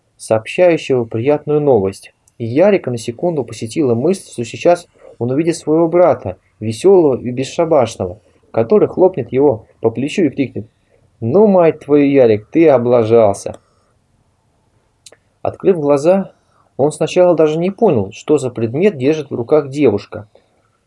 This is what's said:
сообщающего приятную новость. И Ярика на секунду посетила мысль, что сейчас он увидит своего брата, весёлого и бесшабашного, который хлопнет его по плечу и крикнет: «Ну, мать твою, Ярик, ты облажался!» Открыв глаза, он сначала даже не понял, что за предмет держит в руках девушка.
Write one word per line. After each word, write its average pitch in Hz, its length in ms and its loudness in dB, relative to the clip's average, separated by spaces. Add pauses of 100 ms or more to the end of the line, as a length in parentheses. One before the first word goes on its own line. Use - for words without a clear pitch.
(180)
сообщающего 135 880 0
приятную 147 560 -2
новость. 107 520 0 (240)
И 120 80 -10
Ярика 165 460 0
на 120 80 -6
секунду 139 460 -6
посетила 120 500 -4
мысль, 160 360 -4
что - 140 -10
сейчас 170 440 -2 (300)
он 120 120 -4
увидит 160 260 -2
своего 160 320 0
брата, 165 480 0 (240)
весёлого 135 580 2
и 120 120 -8
бесшабашного, 127 880 -2 (320)
который - 380 0
хлопнет 175 440 -2
его 131 340 0 (140)
по 113 100 -2
плечу 139 340 -4
и 147 40 2
крикнет: 117 380 -6 (540)
«Ну, 147 260 2
мать 180 340 2
твою, 147 300 2
Ярик, 117 400 2
ты 160 180 4
облажался!» 117 880 2 (1900)
Открыв - 320 -2
глаза, 156 540 0 (440)
он 143 140 0
сначала 175 460 0
даже 156 200 2
не 175 140 -2
понял, 135 400 -2
что - 260 -2
за 131 140 -4
предмет 135 480 -2
держит 147 320 -2
в - 60 -8
руках 135 320 0
девушка. 113 580 -2 (600)